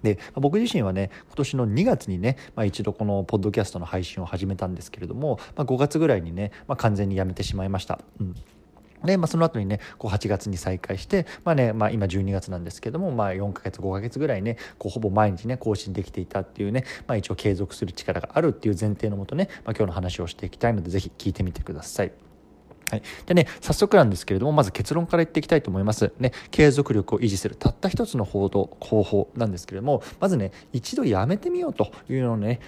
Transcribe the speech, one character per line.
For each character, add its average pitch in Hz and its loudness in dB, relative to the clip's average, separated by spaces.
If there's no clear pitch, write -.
で、 104 2
ま - -16
あ、 143 -4
僕 143 2
自 233 0
身 147 2
は 95 0
ね、 98 -2
今 - -14
年 135 -2
の 123 0
二 117 2
月 233 2
に 90 -4
ね、 123 0
ま 117 -2
あ、 - 2
一 101 -2
度 101 -2
こ - -4
の 101 0
ポ 110 0
ッ - 2
ド 87 0
キ 113 0
ャ 98 0
ス - -8
ト 90 -8
の 85 -8
配 90 -4
信 - -8
を 87 -6
始 92 -4
め 95 -2
た 92 -4
ん 90 -4
で - -10
す - -16
け - -16
れ 87 -8
ど - -8
も、 131 -2
ま 156 -2
あ、 - 2
五 127 0
月 143 2
ぐ 160 4
ら 127 6
い 85 -2
に 82 -8
ね、 98 -4
ま 139 0
あ、 - -2
完 110 2
全 98 0
に 98 0
や 95 2
め 90 -2
て - -6
し 98 -4
ま 95 -4
い 95 -2
ま 95 -2
し - -8
た。 - -6
う - -2
ん。 90 -6
で、 190 4
ま 170 4
あ、 - 2
そ 170 0
の 165 6
後 160 0
に 101 0
ね、 104 -2
こ 110 -6
う - -2
八 101 -2
月 101 0
に 95 -4
再 92 -4
開 - -6
し - -12
て、 190 2
ま 170 2
あ - 6
ね、 123 4
ま 107 2
あ、 - 4
今 104 0
十 98 0
二 95 0
月 98 -4
な 90 -4
ん 87 -6
で - -10
す - -16
け 113 -6
ど 123 -6
も、 185 -2
ま 113 0
あ、 95 -2
四 101 -4
ヶ - -12
月、 - -8
五 95 -2
ヶ 98 -2
月 120 -8
ぐ 151 0
ら 123 0
い 95 -4
ね、 117 -2
こ 101 -6
う - -4
ほ 117 -4
ぼ 104 0
毎 104 4
日 90 -8
ね、 127 -2
更 110 0
新 95 -6
で 95 -4
き - -10
て 95 -8
い 90 -6
た 98 -4
っ 92 -6
て - -8
い 101 0
う 104 -2
ね、 127 0
ま 127 0
あ、 - 2
一 98 -4
応 95 -2
継 101 2
続 92 -4
す - -6
る 85 -6
力 - -4
が - -10
あ 151 6
る 160 4
っ 127 2
て - -2
い 104 2
う 92 0
前 107 0
提 104 -2
の 101 -2
も 98 -8
と - -8
ね、 190 0
ま 113 -4
あ、 - -2
今 107 2
日 - -4
の 85 -6
話 90 -4
を 87 -2
し - -10
て - -10
い - -6
き - -20
た 120 2
い 117 2
の 95 -2
で、 85 -6
ぜ 95 2
ひ - -8
聞 - -2
い - -4
て - -4
み 90 -2
て - -8
く - -6
だ 76 -10
さ - -2
い。 - -4
は - -4
い。 - -8
で 180 4
ね、 170 8
早 - -2
速 202 6
な 160 12
ん 107 6
で 92 0
す - -10
け 101 -2
れ 95 2
ど 127 2
も、 156 2
ま 151 6
ず 92 2
結 - -4
論 170 0
か 170 2
ら 165 6
言 - -2
っ - -18
て 156 2
い - -8
き - -10
た 165 6
い 139 4
と - -6
思 95 0
い 98 2
ま 107 2
す。 107 2
ね、 127 2
継 151 10
続 135 2
力 104 2
を - 0
維 117 2
持 98 2
す 101 -4
る - -6
た - 4
っ - -8
た - -2
一 226 0
つ - -8
の 107 0
方 98 0
法、 - -2
方 107 2
法 98 2
な 117 0
ん 104 0
で 90 -6
す - -14
け - -12
れ 95 -8
ど 120 -4
も、 143 2
ま 196 2
ず 180 4
ね、 98 -2
一 - -4
度 262 0
や 104 2
め 185 2
て 349 -4
み 359 -2
よ 349 -2
う - -10
と - -2
い 131 -4
う 135 0
よ 120 0
う - -2
な 104 -2
ね、 123 -2